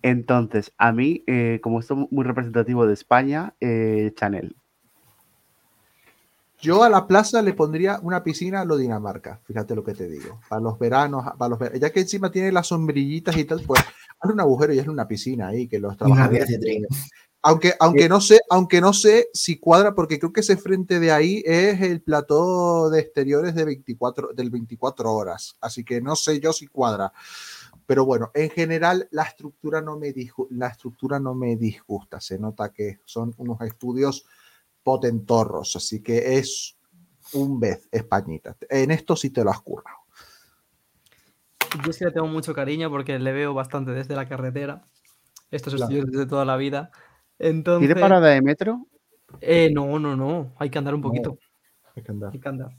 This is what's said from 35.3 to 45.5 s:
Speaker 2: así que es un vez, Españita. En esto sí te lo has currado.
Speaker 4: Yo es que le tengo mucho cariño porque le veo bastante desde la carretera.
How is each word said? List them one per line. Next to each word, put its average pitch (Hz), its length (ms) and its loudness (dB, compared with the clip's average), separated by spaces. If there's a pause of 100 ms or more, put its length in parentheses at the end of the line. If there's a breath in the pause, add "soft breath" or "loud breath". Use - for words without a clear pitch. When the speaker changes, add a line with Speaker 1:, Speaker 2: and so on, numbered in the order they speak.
Speaker 2:
así 107 260 -8
que 120 380 0
es - 380 -6 (560)
un 139 260 -2
vez, - 320 -4
Españita. 98 640 -6 (140)
En 135 220 2
esto 160 240 -2
sí 135 140 -6
te 127 120 -2
lo 101 80 2
has 101 100 -4
currado. - 380 -16 (1900 soft breath)
Speaker 4:
Yo 160 60 -2
es 160 80 -10
que 180 60 -6
le 170 80 -2
tengo 160 160 -4
mucho 156 260 -6
cariño 147 340 -4
porque 139 300 -6
le 131 140 -4
veo 143 200 -4
bastante 131 380 -6
desde 131 240 -8
la 135 140 -8
carretera. 135 560 -10 (680)